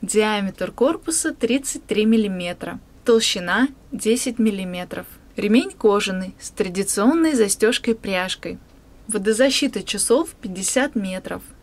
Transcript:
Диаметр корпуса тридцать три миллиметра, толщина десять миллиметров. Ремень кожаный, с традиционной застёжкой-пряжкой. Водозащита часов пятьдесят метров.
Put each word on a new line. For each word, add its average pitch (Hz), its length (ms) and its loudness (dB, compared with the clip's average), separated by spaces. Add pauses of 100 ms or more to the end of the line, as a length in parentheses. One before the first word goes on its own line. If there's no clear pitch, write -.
Диаметр 202 680 0
корпуса 320 600 0
тридцать 262 540 -4
три 208 180 0
миллиметра, 190 760 0 (260)
толщина 220 640 2 (220)
десять 240 480 -2
миллиметров. 185 680 -4 (300)
Ремень 233 340 4
кожаный, 196 680 2
с - 120 -14
традиционной 208 840 0
застёжкой-пряжкой. 202 1300 0 (500)
Водозащита 220 760 0
часов 233 580 0
пятьдесят 196 560 -4
метров. 185 460 -8 (200)